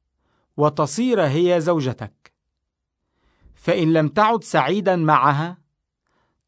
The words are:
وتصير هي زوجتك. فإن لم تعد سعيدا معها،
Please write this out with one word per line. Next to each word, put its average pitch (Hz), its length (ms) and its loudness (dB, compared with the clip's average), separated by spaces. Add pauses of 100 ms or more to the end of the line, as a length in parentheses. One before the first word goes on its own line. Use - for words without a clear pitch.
(580)
وتصير 160 640 -2
هي 170 400 0
زوجتك. 139 720 -6 (1200)
فإن 170 380 0
لم 156 140 2
تعد 214 360 0
سعيدا 180 520 0
معها، 156 640 0 (920)